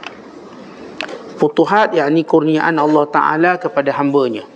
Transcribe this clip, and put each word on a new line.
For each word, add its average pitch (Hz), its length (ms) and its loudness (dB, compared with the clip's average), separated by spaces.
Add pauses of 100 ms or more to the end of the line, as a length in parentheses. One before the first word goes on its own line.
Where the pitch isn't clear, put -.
(1400)
Futuhat, 170 560 2
yakni 156 240 2
kurniaan 156 560 2
Allah 151 320 2
Ta'ala 156 480 2
kepada 143 400 -2
hambanya. 139 480 0 (120)